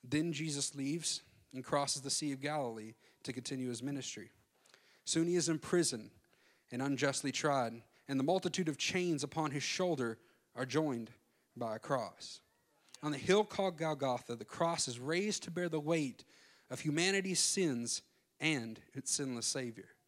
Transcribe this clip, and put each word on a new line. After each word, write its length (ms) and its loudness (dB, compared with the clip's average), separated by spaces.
Then 300 0
Jesus 420 -2
leaves 480 -2
and 100 -10
crosses 380 0
the 100 -4
Sea 220 0
of 80 -6
Galilee 540 -4
to 100 -6
continue 340 -4
his 140 -4
ministry. 480 -6
Soon 220 4
he 100 4
is 140 4
in 80 4
prison 520 2
and 100 -2
unjustly 520 2
tried, 500 2
and 100 0
the 60 4
multitude 440 2
of 100 -2
chains 440 0
upon 280 -2
his 120 -2
shoulder 560 0
are 100 -2
joined 480 0
by 200 -2
a 40 -8
cross. 600 -4
On 100 0
the 60 -4
hill 260 4
called 320 -2
Golgotha, 600 -2
the 80 -8
cross 440 0
is 100 -6
raised 440 -2
to 80 -10
bear 180 -2
the 120 0
weight 440 0
of 100 -8
humanity's 600 2
sins 600 2
and 420 0
its 160 -6
sinless 360 -2
Savior. 480 -4